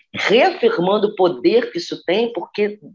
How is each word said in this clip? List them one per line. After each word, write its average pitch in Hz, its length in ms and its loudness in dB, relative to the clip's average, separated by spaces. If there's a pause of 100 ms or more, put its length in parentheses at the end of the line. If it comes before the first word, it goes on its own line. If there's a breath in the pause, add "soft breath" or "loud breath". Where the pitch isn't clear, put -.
(140)
reafirmando 214 960 2
o 208 60 -8
poder 190 560 0
que 175 60 -8
isso 165 280 -10
tem, 226 260 -2
porque 208 480 -6 (160)